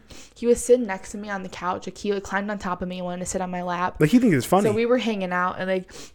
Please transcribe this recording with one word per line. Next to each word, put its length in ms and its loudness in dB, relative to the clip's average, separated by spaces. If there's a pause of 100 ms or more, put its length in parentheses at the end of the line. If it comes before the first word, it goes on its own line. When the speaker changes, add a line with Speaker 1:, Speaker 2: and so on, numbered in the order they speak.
(360)
Speaker 1:
he 100 -8
was 180 4
sitting 220 4
next 280 -8
to 40 -10
me 140 -10
on 100 -6
the 80 -10
couch. 380 -6
Like, 100 -12
he, 160 -2
like, 100 -2
climbed 280 -4
on 80 -6
top 240 -6
of 40 -6
me 100 -8
and 80 -6
wanted 160 -6
to 40 -6
sit 160 -4
on 80 -4
my 140 -6
lap. 360 -4
Speaker 2:
Like, 120 6
he 80 8
thinks 180 6
it's 80 0
funny. 240 4
Speaker 1:
So 60 2
we 100 2
were 140 4
hanging 320 -2
out, 260 0
and, 100 -4
like, 240 -2 (240)